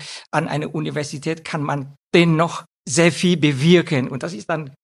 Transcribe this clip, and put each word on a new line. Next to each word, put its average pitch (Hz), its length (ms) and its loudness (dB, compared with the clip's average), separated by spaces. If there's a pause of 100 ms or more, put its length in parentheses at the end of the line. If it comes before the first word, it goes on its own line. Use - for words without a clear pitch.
(320)
an 156 160 -2
einer 147 260 -6
Universität 151 720 -6
kann 156 180 -6
man 143 320 -6 (180)
dennoch 170 520 4 (240)
sehr 165 240 4
viel 180 240 2
bewirken. 147 720 4
Und 131 160 -8
das 170 80 -8
ist 202 180 -10
dann 156 220 -8 (120)